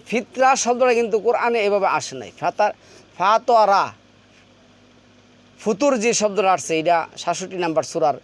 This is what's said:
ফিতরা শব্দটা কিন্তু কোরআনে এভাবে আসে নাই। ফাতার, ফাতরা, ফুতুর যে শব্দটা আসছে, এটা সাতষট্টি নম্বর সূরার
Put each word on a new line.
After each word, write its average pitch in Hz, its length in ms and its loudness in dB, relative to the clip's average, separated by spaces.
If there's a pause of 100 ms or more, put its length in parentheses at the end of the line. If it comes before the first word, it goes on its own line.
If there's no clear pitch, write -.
ফিতরা 254 480 0
শব্দটা 247 380 0
কিন্তু 220 260 0
কোরআনে 233 400 0
এভাবে 202 280 0
আসে 143 280 -2
নাই। 107 240 -14
ফাতার, 175 320 0 (460)
ফাতরা, 202 760 2 (1700)
ফুতুর 240 400 0
যে 226 140 0
শব্দটা 196 400 0
আসছে, 165 260 -2
এটা 165 280 0 (100)
সাতষট্টি 175 400 -8
নম্বর 160 260 -2
সূরার 151 300 -2 (100)